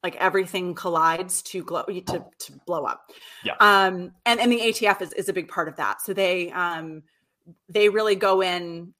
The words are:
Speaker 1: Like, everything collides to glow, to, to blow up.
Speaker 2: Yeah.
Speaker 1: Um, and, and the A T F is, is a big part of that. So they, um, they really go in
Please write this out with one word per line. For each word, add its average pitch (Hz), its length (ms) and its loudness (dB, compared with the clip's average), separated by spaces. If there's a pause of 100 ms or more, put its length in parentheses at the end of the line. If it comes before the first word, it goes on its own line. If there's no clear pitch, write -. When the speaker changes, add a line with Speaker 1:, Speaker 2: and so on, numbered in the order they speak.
Speaker 1:
Like, 180 140 -8
everything 185 580 -2
collides 170 680 0
to 180 200 -10
glow, 170 200 -6
to, 185 400 -8 (140)
to - 140 -16 (140)
blow 160 180 -4
up. - 260 -6 (320)
Speaker 2:
Yeah. - 180 -6
Speaker 1:
Um, 190 520 6 (140)
and, 233 120 4
and 240 140 4
the 233 80 2
A 226 120 2
T 220 140 0
F 196 140 2
is, 180 140 -8
is 190 160 -4
a - 20 -2
big 175 160 -4
part 165 180 -4
of 151 100 -12
that. 104 260 -4
So 202 100 -8
they, 180 400 0
um, 160 500 -6 (680)
they 208 180 6
really 208 280 2
go 190 260 4
in 175 580 -4